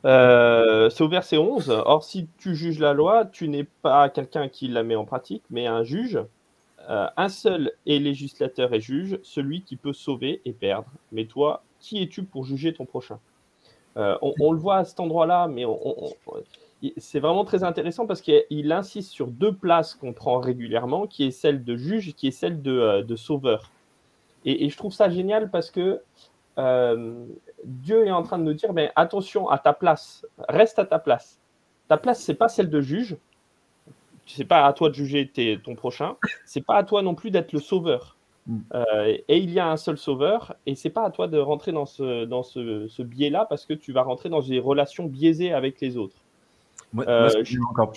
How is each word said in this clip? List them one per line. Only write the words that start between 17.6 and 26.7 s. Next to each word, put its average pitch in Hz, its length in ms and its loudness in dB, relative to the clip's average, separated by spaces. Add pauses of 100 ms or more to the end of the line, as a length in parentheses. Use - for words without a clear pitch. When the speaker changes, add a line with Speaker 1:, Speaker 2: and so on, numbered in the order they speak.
Speaker 1:
intéressant 175 440 -4
parce 185 140 -6
qu'il, 147 300 6
il 151 220 -2
insiste 190 400 -6
sur 123 160 -8
deux 156 260 0
places 170 400 0
qu'on 127 200 -12
prend 127 260 -2
régulièrement, 123 680 -4
qui 147 180 -4
est 131 60 0
celle 139 320 0
de 120 140 -6
juge 185 320 -4
et 147 40 -12
qui - 140 -6
est 131 40 0
celle 170 320 -6
de, 135 100 -2
euh, 107 300 4
de 113 140 -6
sauveur. 131 540 -2 (760)
Et, 135 180 0
et 143 60 0
je - 60 -16
trouve 190 160 -8
ça 202 180 2
génial 196 400 -2
parce 170 200 -4
que, 185 300 -2 (580)
euh, 120 680 0 (380)